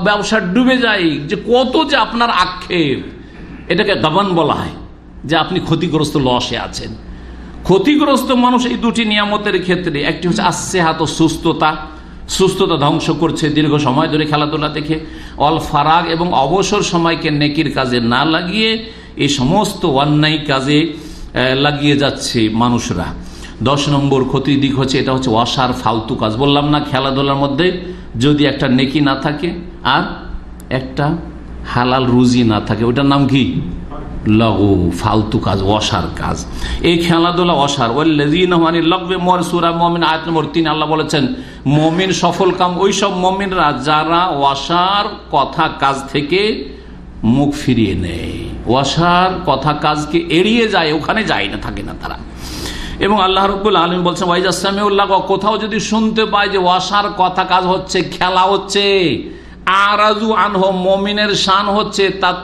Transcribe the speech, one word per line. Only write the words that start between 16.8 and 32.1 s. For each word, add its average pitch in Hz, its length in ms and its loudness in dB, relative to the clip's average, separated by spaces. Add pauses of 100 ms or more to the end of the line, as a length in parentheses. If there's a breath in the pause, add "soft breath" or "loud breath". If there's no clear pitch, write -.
সময়কে 165 480 0
নেকির 147 420 0
কাজে 123 280 0
না 120 240 2
লাগিয়ে 202 680 0 (260 loud breath)
এই 139 120 0
সমস্ত 175 580 0
অন্যায় 151 600 2
কাজে 147 460 0 (420 loud breath)
আহ, 127 200 2
লাগিয়ে 143 420 2
যাচ্ছে 123 560 0
মানুষরা। 113 520 2 (580 loud breath)
দশ 143 260 2
নম্বর 139 360 2
ক্ষতির 139 360 0
দিক 135 180 0
হচ্ছে, 135 200 0
এটা 131 140 0
হচ্ছে 131 180 0
অসার 120 420 0
ফালতু 113 420 -2
কাজ। 110 220 -2
বললাম 143 320 2
না, 147 120 2
খেলাধুলার 135 560 0
মধ্যে 143 440 2 (400 loud breath)
যদি 143 240 4
একটা 135 240 0
নেকি 127 320 2
না 139 140 2
থাকে 151 360 -4 (340)
আর 143 180 2 (680)
একটা 143 460 -2 (580)
হালাল 127 320 4
রুজি 123 360 4